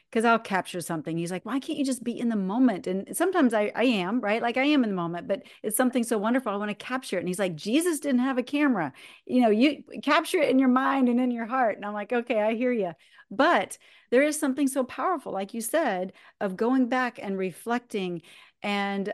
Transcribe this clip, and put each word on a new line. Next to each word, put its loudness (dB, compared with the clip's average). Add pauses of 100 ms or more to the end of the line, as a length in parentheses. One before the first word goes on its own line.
(100)
'cause 0
I'll 4
capture -4
something. -4
He's -4
like, -8
"Why -4
can't -8
you 0
just -2
be -6
in -2
the 0
moment?" 0
And -4
sometimes 2
I, 2
I 0
am, 0
right? 0
Like, -2
I 2
am 4
in 0
the -2
moment, -4
but -2 (200)
it's -4
something 2
so 0
wonderful. 0
I -2
wanna -4
capture -6
it. -4
And -4
he's -4
like, -2
"Jesus 0
didn't 2
have -2
a 2
camera. 0 (340)
You 2
know, 6
you 4 (180)
capture 2
it 4
in 4
your 6
mind 4
and 2
in 0
your -4
heart." 0
And -10
I'm -6
like, -8
"Okay, 0
I 2
hear 0
ya." -2 (360)
But 2 (340)
there 6
is 0
something 0
so 0
powerful, -4
like -6
you -6
said, -2 (260)
of -2
going 2
back -2
and -4
reflecting. -4 (400)
And, -2